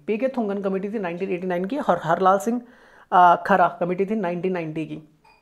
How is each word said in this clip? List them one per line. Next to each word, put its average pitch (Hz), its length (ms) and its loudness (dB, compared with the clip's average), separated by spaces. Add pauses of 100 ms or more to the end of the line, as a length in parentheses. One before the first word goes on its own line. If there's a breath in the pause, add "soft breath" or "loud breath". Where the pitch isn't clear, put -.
पीके 220 200 -2
थुंगन 208 340 -4
कमेटी 196 280 -4
थी 226 100 -6
नाइनटीन 180 300 -6
एटी 185 180 -4
नाइन 180 180 -2
की, 262 120 -6
हर, 185 260 0
हरलाल 185 360 4
सिंह, 233 220 -4 (500 loud breath)
अ, 175 340 6
खरा 180 220 4 (120)
कमेटी 180 260 -2
थी 214 100 -2
नाइनटीन 180 380 -4
नाइनटी 160 320 -6
की। 151 160 -12 (400 soft breath)